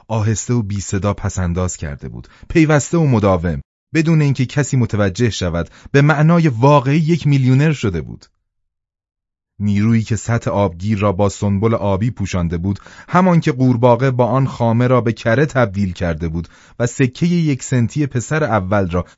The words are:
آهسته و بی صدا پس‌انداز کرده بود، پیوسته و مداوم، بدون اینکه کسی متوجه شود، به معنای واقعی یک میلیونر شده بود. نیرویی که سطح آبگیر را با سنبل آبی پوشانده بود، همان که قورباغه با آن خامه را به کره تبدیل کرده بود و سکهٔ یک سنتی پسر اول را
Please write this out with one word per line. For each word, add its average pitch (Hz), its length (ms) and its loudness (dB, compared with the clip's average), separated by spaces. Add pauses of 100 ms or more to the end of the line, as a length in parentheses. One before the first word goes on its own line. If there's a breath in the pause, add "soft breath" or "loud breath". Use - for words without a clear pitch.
آهسته 110 460 -2
و 120 80 0
بی 101 180 -6
صدا 101 340 -2
پس‌انداز 90 600 -4
کرده 71 320 -10
بود، - 200 -16 (200 loud breath)
پیوسته 156 500 2
و 160 80 2
مداوم، 92 540 2 (340)
بدون 160 260 2
اینکه 139 260 0
کسی 143 300 -2
متوجه 107 540 0
شود، 85 400 -4 (220 loud breath)
به 139 100 4
معنای 156 460 4
واقعی 139 500 2
یک 151 280 0
میلیونر 139 460 4
شده 95 280 -4
بود. 57 260 -14 (1400)
نیرویی 104 400 2
که 107 140 -2
سطح - 340 -4
آبگیر 98 480 -2
را 101 140 2
با 98 160 0
سنبل 104 460 0
آبی 101 360 -2
پوشانده 90 480 -4
بود، 95 200 -4 (300 loud breath)
همان 175 320 2
که 156 120 0
قورباغه 127 580 2
با 123 160 0
آن 131 200 0
خامه 120 400 0
را 127 140 2
به 113 120 0
کره 120 340 0
تبدیل 101 460 -2
کرده 82 360 -4
بود 82 200 -6 (300 loud breath)
و 120 80 0
سکهٔ 131 400 -2
یک 165 360 0
سنتی 127 440 0
پسر 135 380 -4
اول 95 460 0
را 87 160 -2 (120)